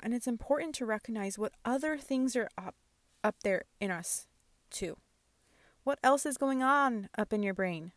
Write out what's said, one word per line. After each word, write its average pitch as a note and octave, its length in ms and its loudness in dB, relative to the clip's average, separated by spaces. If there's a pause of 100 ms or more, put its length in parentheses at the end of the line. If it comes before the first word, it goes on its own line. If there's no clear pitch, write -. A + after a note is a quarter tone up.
And A3+ 120 -4
it's A#3+ 140 -2
important C#4+ 500 -2
to B3 100 -4
recognize G#3+ 520 -4
what G#3 140 -4 (120)
other C#4 320 0
things C4 400 -2
are A3+ 120 0 (100)
up, F#3 160 -12 (480)
up G#3+ 200 0
there G3 220 0 (160)
in G3 100 -2
us - 360 -4 (440)
too. - 260 -6 (880)
What C#4 180 0
else C#4 240 6
is C4+ 120 0
going C4+ 240 2
on C4 540 4
up G#3+ 160 0
in G#3 100 2
your G3 120 0
brain? F3 420 -2